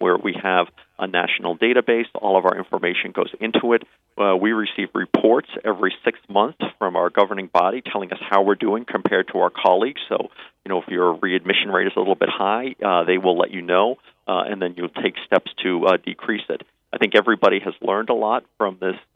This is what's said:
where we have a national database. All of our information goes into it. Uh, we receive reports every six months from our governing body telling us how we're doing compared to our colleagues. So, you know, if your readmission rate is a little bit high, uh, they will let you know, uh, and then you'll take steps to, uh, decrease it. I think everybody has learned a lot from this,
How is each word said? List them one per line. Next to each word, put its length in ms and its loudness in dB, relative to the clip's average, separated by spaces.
where 160 2
we 260 -4
have 240 2
a 80 -6
national 500 -2
database. 580 2
All 220 0
of 80 2
our 140 2
information 540 -4
goes 280 -2
into 320 0
it. 120 2
Uh, 180 4
we 160 2
receive 400 -4
reports 560 2
every 300 -2
six 140 -2
months 300 0
from 180 -2
our 140 2
governing 360 0
body 340 2
telling 320 -6
us 80 -10
how 220 2
we're 120 4
doing 300 -2
compared 440 0
to 100 -4
our 120 4
colleagues. 580 2
So, 200 -4
you 40 -14
know, 140 -2
if 60 -12
your 260 2
readmission 560 0
rate 160 2
is 100 -2
a 20 -2
little 180 2
bit 120 0
high, 460 -2
uh, 200 2
they 140 2
will 200 2
let 120 0
you 120 -8
know, 340 2
uh, 180 0
and 140 -6
then 160 -4
you'll 120 -6
take 260 -4
steps 260 0
to, 240 0
uh, 100 4
decrease 540 -6
it. 120 -6
I 60 -6
think 160 0
everybody 460 4
has 200 -8
learned 300 -2
a 40 2
lot 300 -2
from 220 -2
this, 160 -2